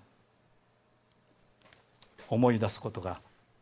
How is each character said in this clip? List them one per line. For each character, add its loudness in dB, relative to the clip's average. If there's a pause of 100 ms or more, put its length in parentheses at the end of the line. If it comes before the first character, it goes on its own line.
(2250)
思 4
い 2
出 0
す -8
こ -8
と -10
が -6 (420)